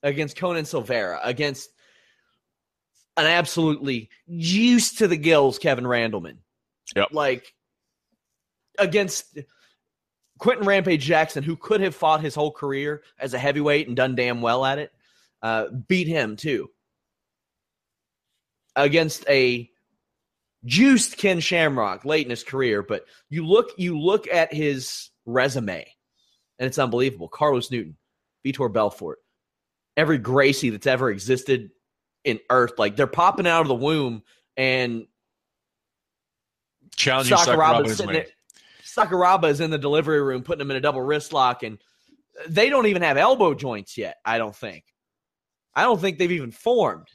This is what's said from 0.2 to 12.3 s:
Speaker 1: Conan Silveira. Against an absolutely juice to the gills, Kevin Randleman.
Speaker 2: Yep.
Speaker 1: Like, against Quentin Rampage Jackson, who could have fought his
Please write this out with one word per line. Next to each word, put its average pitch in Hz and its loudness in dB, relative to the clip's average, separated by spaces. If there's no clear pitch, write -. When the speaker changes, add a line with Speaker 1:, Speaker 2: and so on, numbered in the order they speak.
Speaker 1:
Conan 175 -4
Silveira. 110 -4
Against 131 -6
an 156 2
absolutely 151 0
juice 208 2
to 220 2
the 170 2
gills, 151 4
Kevin 127 0
Randleman. 110 -4
Speaker 2:
Yep. - 0
Speaker 1:
Like, 139 -4
against 185 -2
Quentin 220 0
Rampage 180 2
Jackson, 156 0
who 156 -6
could 214 -2
have 190 -2
fought 156 2
his 151 -6